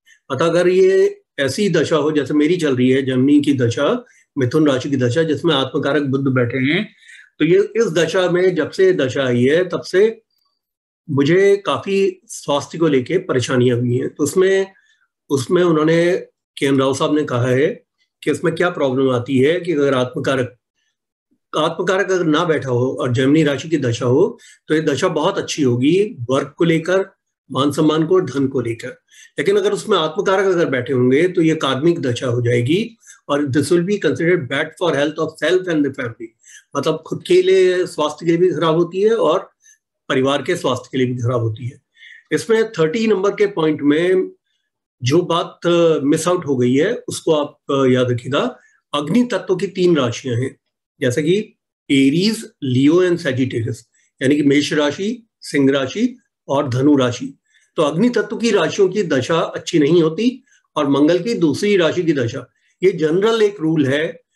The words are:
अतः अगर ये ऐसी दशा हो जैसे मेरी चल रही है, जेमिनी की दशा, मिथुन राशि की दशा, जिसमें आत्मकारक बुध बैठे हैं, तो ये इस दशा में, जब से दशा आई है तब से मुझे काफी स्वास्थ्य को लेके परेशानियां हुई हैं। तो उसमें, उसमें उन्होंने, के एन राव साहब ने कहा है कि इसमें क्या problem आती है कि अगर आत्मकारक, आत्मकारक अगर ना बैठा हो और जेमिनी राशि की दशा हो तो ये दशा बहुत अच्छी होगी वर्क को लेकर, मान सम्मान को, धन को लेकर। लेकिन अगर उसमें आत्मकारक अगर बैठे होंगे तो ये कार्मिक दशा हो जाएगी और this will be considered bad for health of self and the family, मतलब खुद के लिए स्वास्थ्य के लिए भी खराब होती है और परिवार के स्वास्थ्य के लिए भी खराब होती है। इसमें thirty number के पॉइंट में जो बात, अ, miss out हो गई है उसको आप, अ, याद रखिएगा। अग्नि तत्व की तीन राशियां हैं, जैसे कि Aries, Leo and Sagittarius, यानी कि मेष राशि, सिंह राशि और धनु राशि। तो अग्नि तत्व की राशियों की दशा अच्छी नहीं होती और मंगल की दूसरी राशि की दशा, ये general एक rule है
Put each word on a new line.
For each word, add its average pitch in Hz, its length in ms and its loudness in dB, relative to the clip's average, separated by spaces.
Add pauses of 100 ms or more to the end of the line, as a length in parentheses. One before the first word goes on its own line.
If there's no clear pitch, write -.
(300)
अतः 139 160 0
अगर 175 220 2
ये 190 540 2 (160)
ऐसी 143 300 0
दशा 160 280 0
हो 147 160 0
जैसे 151 220 -2
मेरी 151 220 2
चल 147 200 0
रही 123 140 2
है, 135 120 2
जेमिनी 131 380 2
की 143 120 2
दशा, 139 520 0 (340)
मिथुन 147 280 2
राशि 139 240 0
की 139 60 0
दशा, 123 260 0
जिसमें 160 320 0
आत्मकारक 139 480 -2
बुध 135 260 -2
बैठे 127 300 0
हैं, 160 300 -2 (500)
तो 151 60 0
ये 175 140 4 (180)
इस 220 160 0
दशा 170 380 0
में, 180 240 2
जब 151 160 -2
से 190 220 2
दशा 135 340 -2
आई 123 160 0
है 160 260 2
तब 170 140 -6
से 214 400 0 (840)
मुझे 170 480 2
काफी 196 720 -2
स्वास्थ्य - 520 -6
को 165 100 2
लेके 139 300 0
परेशानियां 123 600 0
हुई 120 180 0
हैं। 139 180 -4
तो 156 100 -4
उसमें, 190 420 2 (640)
उसमें 156 320 0
उन्होंने, 170 540 2 (400)
के 143 100 -2
एन 139 140 2
राव 135 140 2
साहब 147 200 -2
ने 151 100 0
कहा 127 220 -2
है 131 220 2 (540)
कि 156 80 -2
इसमें 165 240 -2
क्या 175 160 0
problem 135 400 0
आती 127 280 0
है 156 220 2
कि 175 120 -4
अगर 143 220 0
आत्मकारक, 127 640 -2 (960)
आत्मकारक 180 580 -2
अगर 180 140 0
ना 160 200 2
बैठा 143 240 -2
हो 127 320 -2
और 131 120 -2
जेमिनी 139 300 2
राशि 143 260 -2
की 160 100 -2
दशा 127 280 -4
हो 151 320 0 (300)
तो 156 60 0
ये 156 60 2
दशा 180 280 0
बहुत 170 300 -2
अच्छी - 240 -4
होगी 143 540 0 (140)
वर्क 139 280 -2
को 180 60 0
लेकर, 165 400 0 (460)
मान 135 220 0
सम्मान 156 340 0
को, 185 140 2
धन 135 260 -2
को 131 140 -4
लेकर। 113 280 -8 (500)
लेकिन 175 180 0
अगर 202 160 0
उसमें 196 260 -2
आत्मकारक 190 460 0
अगर 175 220 0
बैठे 135 260 -4
होंगे 131 360 2
तो 180 140 -2
ये 160 120 2
कार्मिक 147 460 0
दशा 131 260 -4
हो 120 160 -2
जाएगी 123 560 -2 (300)
और 143 140 0
this 139 240 -2
will 175 180 2
be 202 140 -2
considered 165 500 0
bad 147 220 -4 (120)
for 170 100 0
health 151 280 -2
of 156 80 -2 (160)
self 180 240 0
and 156 160 0
the 135 80 -4
family, 120 340 -10 (500)
मतलब 143 300 -2
खुद - 200 -10
के 180 160 4
लिए 185 440 2
स्वास्थ्य 151 400 -6
के 170 60 2
लिए 170 80 2
भी 180 100 4
खराब 160 240 0
होती 170 260 -2
है 220 160 2
और 160 340 0 (580)
परिवार 139 340 0
के 131 140 -2
स्वास्थ्य 127 360 -4
के 131 60 -2
लिए 127 80 2
भी 123 160 -4
खराब 120 180 -2
होती 113 260 -4
है। - 140 -14 (520)
इसमें 220 400 0
thirty 160 340 0
number 202 240 2
के 202 160 0
पॉइंट 156 360 -2
में 175 480 2 (720)
जो 143 200 2
बात, 170 440 -4
अ, 170 380 4
miss 160 240 0
out 180 180 0
हो 139 100 -2
गई 123 180 2
है 180 200 2 (140)
उसको 165 240 -2
आप, 147 260 -2 (120)
अ, 135 160 2
याद 127 240 2
रखिएगा। 135 480 -4 (360)
अग्नि 160 300 2
तत्व 185 320 -4
की 180 100 -4
तीन 180 300 2
राशियां 123 460 -2
हैं, - 180 -8 (400)
जैसे 135 220 0
कि 185 360 -2 (320)
Aries, 156 600 2 (120)
Leo 139 320 2
and 180 220 2
Sagittarius, 123 680 -4 (360)
यानी 135 140 2
कि 151 60 0
मेष 143 300 2
राशि, 160 560 -2 (120)
सिंह 139 320 0
राशि 165 460 -2 (300)
और 139 200 -2
धनु 135 280 2
राशि। 123 420 -2 (380)
तो 170 60 0
अग्नि 160 260 0
तत्व 233 280 -2
की 220 140 -2
राशियों 185 380 2
की 202 140 -2
दशा 165 360 -2
अच्छी 180 400 -4
नहीं 156 240 4
होती 190 420 -2 (320)
और 147 120 0
मंगल 147 300 2
की 220 160 -4
दूसरी 180 420 0
राशि 170 260 0
की 165 100 0
दशा, 131 400 -6 (300)
ये 190 100 4
general 190 500 0
एक 208 180 0
rule 160 260 0
है 151 340 -2 (160)